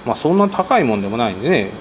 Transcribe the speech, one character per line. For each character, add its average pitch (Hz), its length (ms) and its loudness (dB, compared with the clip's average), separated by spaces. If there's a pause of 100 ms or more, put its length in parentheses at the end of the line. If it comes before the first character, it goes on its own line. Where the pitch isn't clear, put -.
ま 120 100 -2
あ、 - 20 0
そ 160 180 0
ん 190 40 4
な 202 120 4
高 208 300 0
い 170 40 2
も 113 120 2
ん 101 60 -2
で 98 60 -4
も 107 100 -4
な 117 120 0
い 95 60 -6
ん 95 60 -10
で 135 80 -4
ね 113 200 0 (120)